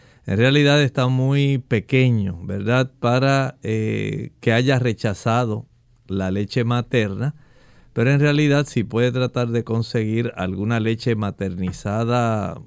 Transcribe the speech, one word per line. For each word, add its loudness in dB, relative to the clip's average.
En -2
realidad 4
está 0
muy 2
pequeño, 0
¿verdad? 0
Para, 0
eh, -4
que 0
haya 2
rechazado -2
la -2
leche -2
materna, -2
pero 2
en 4
realidad 4
si -2
puede 0
tratar -2
de -2
conseguir -2
alguna -2
leche 0
maternizada -2